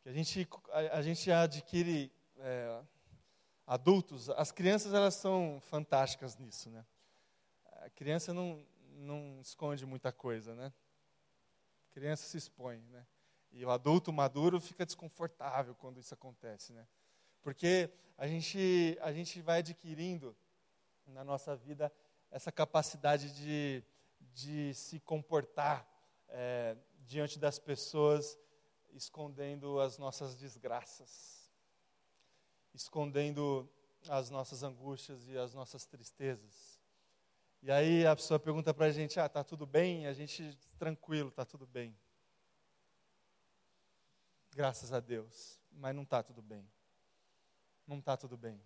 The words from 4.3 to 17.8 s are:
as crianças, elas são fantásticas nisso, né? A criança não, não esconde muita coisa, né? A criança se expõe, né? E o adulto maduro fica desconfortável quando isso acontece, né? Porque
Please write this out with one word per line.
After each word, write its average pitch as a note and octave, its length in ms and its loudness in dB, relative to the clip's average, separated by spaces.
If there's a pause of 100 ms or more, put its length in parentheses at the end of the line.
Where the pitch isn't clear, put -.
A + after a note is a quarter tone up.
as D3 200 0
crianças, G3 420 4
elas G3+ 200 6
são F3+ 480 0
fantásticas C3+ 760 0
nisso, A#2 340 -14
né? A2+ 120 -16 (1000)
A - 80 -16
criança D#3+ 420 -4
não, F3 320 -6 (240)
não C#3+ 520 -10
esconde C#3+ 440 -6
muita C3 260 -6
coisa, A2+ 440 -8
né? C3 180 -12 (1160)
A - 20 -20
criança D3 320 -6
se - 100 -14
expõe, B2 440 -12 (100)
né? B2 160 -20 (460)
E B2 120 -12
o B2 60 -2
adulto D3 420 4
maduro D3 480 4
fica - 260 -6
desconfortável C3+ 920 -6
quando B2+ 240 -18
isso B2 160 -16
acontece, A#2 580 -16
né? A2+ 140 -20 (560)
Porque E3+ 480 2 (260)